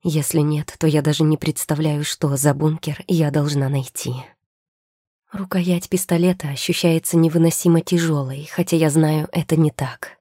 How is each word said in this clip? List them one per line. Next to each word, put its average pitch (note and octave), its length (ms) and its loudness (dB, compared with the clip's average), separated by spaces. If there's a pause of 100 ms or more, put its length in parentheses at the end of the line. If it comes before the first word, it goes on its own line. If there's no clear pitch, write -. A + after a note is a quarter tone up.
Если D#3 360 -2
нет, D3+ 400 -2
то E3 80 0
я D3+ 160 2
даже D3+ 220 2
не D#3 120 4
представляю, D3+ 680 -2
что C#3+ 320 -2
за C#3 180 2
бункер D3+ 540 -4
я D#3+ 220 2
должна C#3+ 380 0
найти. C3 460 -4 (1160)
Рукоять F#3 580 -2
пистолета F3+ 580 0
ощущается E3 680 0
невыносимо E3 680 4
тяжелой, D3 680 -2
хотя F3 260 0
я D#3+ 120 4
знаю, D#3 440 2
это E3 240 0
не D#3 140 4
так. - 500 -10